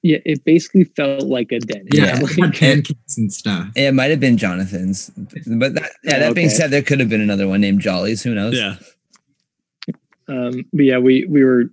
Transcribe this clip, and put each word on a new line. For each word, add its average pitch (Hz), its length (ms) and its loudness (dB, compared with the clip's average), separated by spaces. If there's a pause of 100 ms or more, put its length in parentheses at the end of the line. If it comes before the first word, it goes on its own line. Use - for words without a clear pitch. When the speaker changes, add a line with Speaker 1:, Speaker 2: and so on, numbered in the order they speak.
Speaker 1:
Yeah, 156 240 2
it 151 180 -4
basically 165 400 4
felt 139 380 -4
like 131 280 -4
a - 100 -4
Denny's. - 340 -10
Speaker 2:
Yeah, 147 100 6
Speaker 3:
Yeah. 135 160 0
Speaker 2:
it 139 80 -2
had 156 100 -2
Speaker 1:
<laughs> - 20 -
Like, 175 160 2
Speaker 2:
pancakes - 600 0
and 107 160 -2
stuff. 98 420 -6
Speaker 3:
It 139 200 0
might 131 160 2
have 151 100 0
been 127 160 4
Jonathan's. 92 720 -4 (380)
But 117 300 -2
that, - 160 -8 (120)
yeah, 139 140 0
that 151 160 2
being 170 140 2
Speaker 1:
Okay. - 80 2
Speaker 3:
said, 156 160 0
there 143 100 2
could 139 180 0
have 120 80 0
been 107 140 0
another 98 260 0
one 101 140 0
named 98 180 2
Jolly's. 98 420 -2
Who 120 120 -4
knows? 107 240 -4
Speaker 4:
Yeah. 98 180 -6 (1500)
Speaker 1:
Um, 127 360 -8 (100)
but 143 100 2
yeah, 127 140 4
we, 131 280 4
we 147 180 2
were 123 280 4